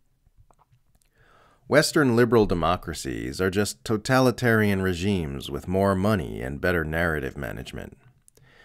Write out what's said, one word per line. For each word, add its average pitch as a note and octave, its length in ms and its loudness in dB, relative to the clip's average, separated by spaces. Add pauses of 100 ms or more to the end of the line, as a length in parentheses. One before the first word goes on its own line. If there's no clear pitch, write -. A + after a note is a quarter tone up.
(1700)
Western C#3 480 4
liberal A#2 300 6
democracies D#2+ 960 -4
are F#2+ 80 2
just G2+ 380 -2
totalitarian A2+ 960 2
regimes F2 680 -2
with C#2 160 -8
more G2 280 2
money E2+ 480 -2
and C2+ 180 -8
better F2 240 0
narrative D#2 540 -2
management. A1 580 -10 (680)